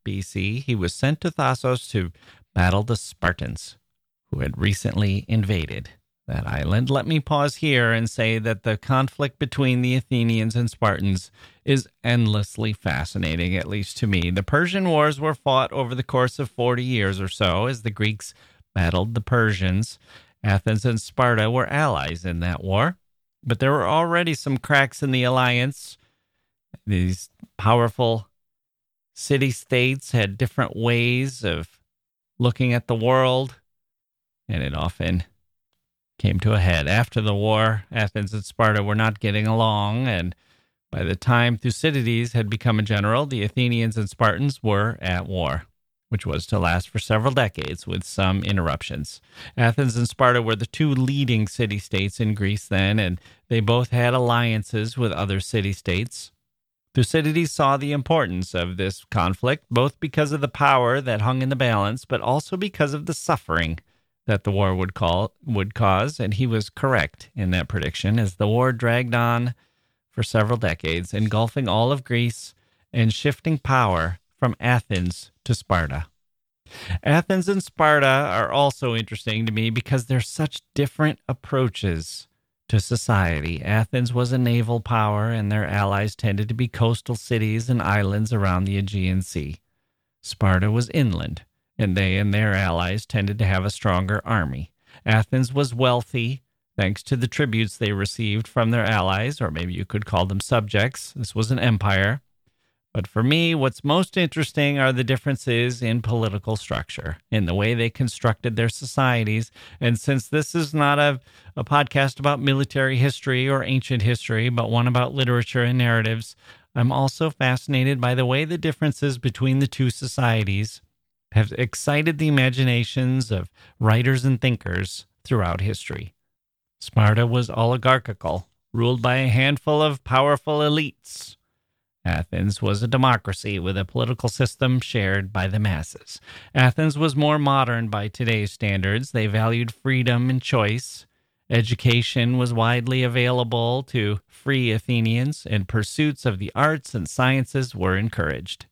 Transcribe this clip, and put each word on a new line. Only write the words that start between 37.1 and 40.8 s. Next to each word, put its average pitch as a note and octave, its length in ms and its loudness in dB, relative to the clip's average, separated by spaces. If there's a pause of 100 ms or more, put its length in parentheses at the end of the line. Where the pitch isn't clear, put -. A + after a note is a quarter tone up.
the G#2 140 0
war, A2 560 0
Athens G#2 420 -2
and G#2 100 -6
Sparta G#2+ 400 2
were G#2 120 0
not A2 240 0
getting G#2+ 280 0
along, A2 600 0
and F2+ 280 -2 (560)